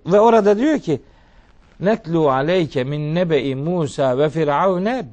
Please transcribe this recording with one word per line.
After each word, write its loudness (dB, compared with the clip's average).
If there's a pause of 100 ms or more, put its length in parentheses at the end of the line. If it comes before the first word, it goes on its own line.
ve 4
orada 4
diyor 0
ki, -4 (800)
"Netlu 0
aleyke 0
min -6
nebe'i 0
Musa -2
ve 2
Firavune -2